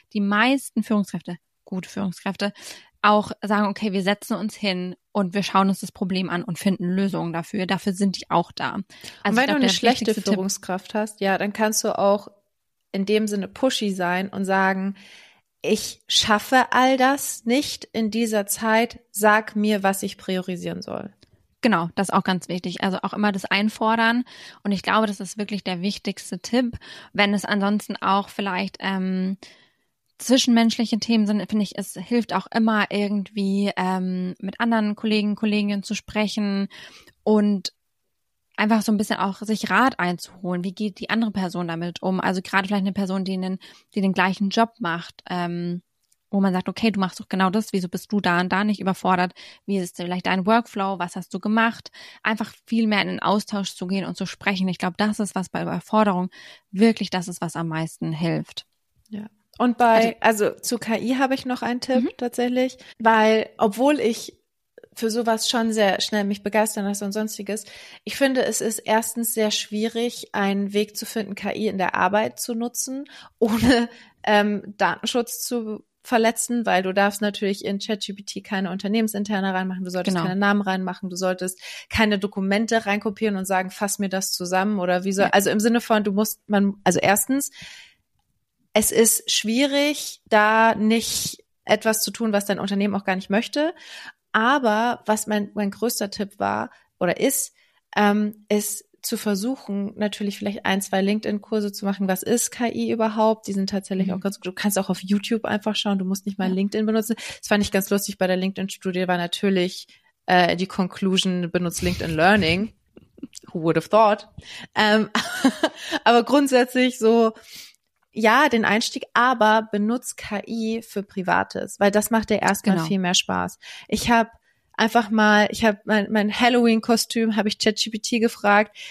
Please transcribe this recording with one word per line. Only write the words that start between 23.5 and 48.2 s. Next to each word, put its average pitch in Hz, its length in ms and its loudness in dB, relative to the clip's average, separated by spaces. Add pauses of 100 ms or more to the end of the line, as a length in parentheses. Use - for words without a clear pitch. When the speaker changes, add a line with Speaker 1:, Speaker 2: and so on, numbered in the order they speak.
Speaker 1:
Und 202 80 -2
ich 185 100 -4
glaube, 220 240 2
das 202 140 -4
ist 196 180 -12
wirklich 208 260 -6
der 180 160 -6
wichtigste 196 600 -6
Tipp. 240 360 -2 (360)
Wenn 202 220 2
es 202 100 0
ansonsten 202 520 -2
auch 196 320 0
vielleicht, 196 520 -6
ähm, 190 580 -2 (800)
zwischenmenschliche 233 800 2
Themen 220 280 0
sind, 208 220 -2
finde 214 160 0
ich, - 140 -10
es - 160 -10
hilft 220 380 -2
auch 185 220 -2
immer 220 360 2
irgendwie, 202 840 0
ähm, 185 640 -2
mit 196 200 -8
anderen 220 360 2
Kollegen, 208 400 0
Kolleginnen 208 460 0
zu - 120 -6
sprechen 202 760 -2 (560)
und 208 480 2 (840)
einfach 214 260 2
so 220 100 0
ein 202 60 2
bisschen - 200 -2
auch 190 200 -2
sich 214 320 -4
Rat 247 280 4
einzuholen. 175 680 -4
Wie 190 100 -6
geht 214 260 -6
die - 100 -8
andere 220 220 0
Person 175 360 -4
damit 170 340 -6
um? 185 180 0
Also 185 220 0
gerade 196 260 -2
vielleicht 202 140 0
eine 196 100 -2
Person, 190 320 -2
die 190 80 -4
einen, 185 260 -4 (360)
die 214 60 -2
den 190 120 2
gleichen 190 380 0
Job 226 280 2
macht, 170 500 -6
ähm, 175 540 -4 (480)
wo 196 100 0
man 196 140 4
sagt, 185 140 -2
okay, 220 220 -2
du 196 100 -2
machst 180 200 -4
doch - 80 -18
genau 190 220 2
das, 214 220 -2
wieso 185 160 -2
bist - 240 -10
du 208 80 2